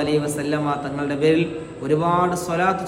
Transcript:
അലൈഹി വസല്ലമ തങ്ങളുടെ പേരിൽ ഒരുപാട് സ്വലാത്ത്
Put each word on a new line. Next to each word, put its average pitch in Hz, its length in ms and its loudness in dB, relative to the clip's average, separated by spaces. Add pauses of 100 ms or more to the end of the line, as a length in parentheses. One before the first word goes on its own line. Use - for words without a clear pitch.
അലൈഹി 147 240 2
വസല്ലമ 147 500 -2 (100)
തങ്ങളുടെ 143 380 -4
പേരിൽ 160 240 4 (380)
ഒരുപാട് 170 500 2 (100)
സ്വലാത്ത് 185 440 0